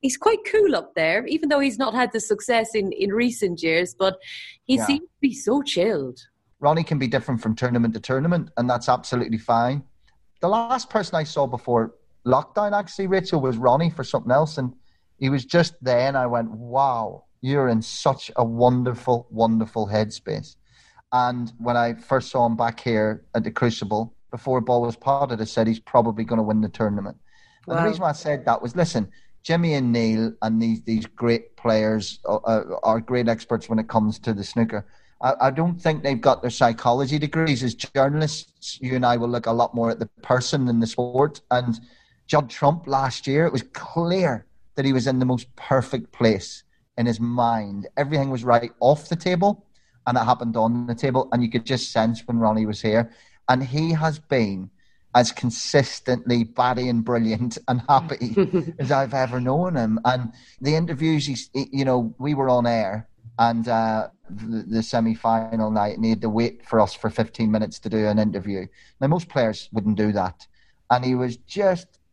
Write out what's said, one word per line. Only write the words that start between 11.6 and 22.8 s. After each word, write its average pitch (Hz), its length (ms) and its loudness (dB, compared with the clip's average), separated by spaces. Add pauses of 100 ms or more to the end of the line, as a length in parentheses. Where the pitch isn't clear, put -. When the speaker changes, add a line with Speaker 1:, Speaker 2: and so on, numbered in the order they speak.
Speaker 2:
lockdown, 202 520 0
actually, 196 300 -4
Rachel, 185 320 0
was 131 180 0
Ronnie 131 340 4
for 139 120 -8
something 120 280 -2
else, 151 260 2
and 127 160 -4 (440)
he 135 120 0
was 139 160 0
just 170 360 2
there, 127 280 2
and 139 80 -2
I 127 100 0
went, 117 240 -2
"Wow, 120 720 -2 (180)
you're 131 280 2
in 113 120 2
such - 540 -4
a 123 80 2
wonderful, 123 880 2
wonderful 110 560 0
headspace." 104 720 -4 (560)
And 123 440 0
when 120 200 0
I 117 180 2
first 127 360 -2
saw 123 140 2
him 117 120 0
back 117 240 -2